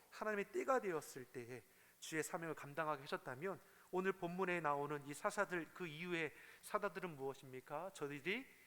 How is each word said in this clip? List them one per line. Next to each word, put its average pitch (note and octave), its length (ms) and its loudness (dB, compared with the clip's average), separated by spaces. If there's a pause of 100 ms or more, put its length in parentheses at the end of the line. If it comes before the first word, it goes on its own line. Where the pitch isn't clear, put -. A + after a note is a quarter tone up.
(100)
하나님의 G#3+ 400 0
때가 C4 300 6
되었을 D#3 460 0
때에 A#2+ 360 -8 (380)
주의 D#3 220 0
사명을 E3 320 -2
감당하게 C#3+ 480 0
하셨다면 D3+ 580 -4 (300)
오늘 F#3 220 4
본문에 F3+ 480 2
나오는 D3 460 2
이 D3 80 -6
사사들, F3+ 600 2
그 F#3 120 -4
이후의 E3 460 0 (300)
사사들은 F#3 540 0
무엇입니까? C3+ 760 -6
저들이 D3 520 -2 (220)